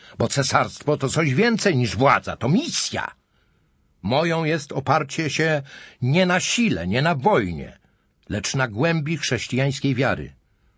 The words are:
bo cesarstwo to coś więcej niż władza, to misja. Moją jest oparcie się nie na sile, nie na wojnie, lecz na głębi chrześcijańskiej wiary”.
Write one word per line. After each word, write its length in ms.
bo 100
cesarstwo 720
to 120
coś 240
więcej 440
niż 180
władza, 420
to 120
misja. 640
Moją 420
jest 280
oparcie 580
się 320
nie 240
na 140
sile, 480
nie 140
na 140
wojnie, 640
lecz 260
na 120
głębi 500
chrześcijańskiej 800
wiary”. 380